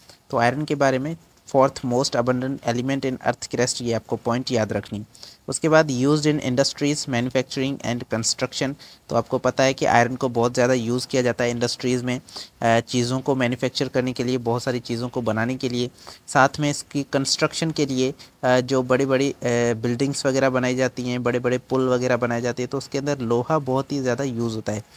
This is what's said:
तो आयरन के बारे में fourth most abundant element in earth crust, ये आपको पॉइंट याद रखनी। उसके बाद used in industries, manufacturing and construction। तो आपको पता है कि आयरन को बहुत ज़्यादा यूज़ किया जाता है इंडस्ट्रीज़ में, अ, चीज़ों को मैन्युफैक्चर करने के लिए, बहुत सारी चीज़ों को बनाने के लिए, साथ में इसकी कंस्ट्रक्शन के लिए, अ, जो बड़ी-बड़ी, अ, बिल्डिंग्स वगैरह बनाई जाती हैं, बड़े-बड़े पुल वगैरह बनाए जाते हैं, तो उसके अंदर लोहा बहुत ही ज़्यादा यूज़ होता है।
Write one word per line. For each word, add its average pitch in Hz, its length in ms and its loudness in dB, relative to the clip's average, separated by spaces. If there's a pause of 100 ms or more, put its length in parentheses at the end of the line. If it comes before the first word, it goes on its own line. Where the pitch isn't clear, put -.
(300)
तो 139 60 -2
आयरन 123 280 2
के 151 100 -2
बारे 135 240 2
में 151 180 -6 (400)
fourth 135 300 2
most 127 300 0
abundant 127 460 -2
element 127 500 -2
in 127 160 -8
earth - 260 -4
crust, 123 280 0
ये 120 100 -2
आपको 123 240 -2
पॉइंट 123 360 -2
याद 110 200 0
रखनी। 104 320 -6 (440)
उसके 143 200 -2
बाद 156 220 6
used 139 320 2
in 151 180 2
industries, 139 680 -2
manufacturing 131 760 -2
and 127 220 -4 (100)
construction। 131 600 -2 (340)
तो - 80 0
आपको 120 220 0
पता 127 260 0
है 135 100 2
कि - 120 -2
आयरन 120 300 4
को 131 120 -2
बहुत 120 260 0
ज़्यादा 127 200 4
यूज़ 123 320 -2
किया 127 160 0
जाता 120 220 0
है 120 60 0
इंडस्ट्रीज़ 120 540 -2
में, 127 160 -4 (420)
अ, 117 180 4
चीज़ों 123 400 -2
को 135 140 0
मैन्युफैक्चर 127 540 -2
करने 127 240 0
के 120 120 -4
लिए, 127 140 0
बहुत 117 240 -2
सारी 123 180 -2
चीज़ों 120 280 -6
को 120 140 -6
बनाने 113 340 -2
के 127 120 -4
लिए, 123 220 -4 (380)
साथ 135 200 4 (120)
में 147 100 0
इसकी 143 420 -6
कंस्ट्रक्शन 151 580 0
के 151 160 0
लिए, 131 280 0 (300)
अ, 127 160 6
जो 127 220 2
बड़ी-बड़ी, 131 480 2
अ, - 40 -6 (400)
बिल्डिंग्स 120 520 -2
वगैरह 135 240 2
बनाई 127 260 0
जाती 127 260 0
हैं, 123 200 -4
बड़े-बड़े 123 360 0
पुल 131 300 0
वगैरह 123 280 2
बनाए 117 240 0
जाते 120 220 -2
हैं, 120 80 -4
तो 139 80 -2
उसके - 200 -6
अंदर 143 200 -2
लोहा 120 400 0
बहुत 135 340 -2
ही 143 80 -2
ज़्यादा 127 240 -2
यूज़ 117 300 -2
होता 110 180 -4
है। 107 100 -4 (140)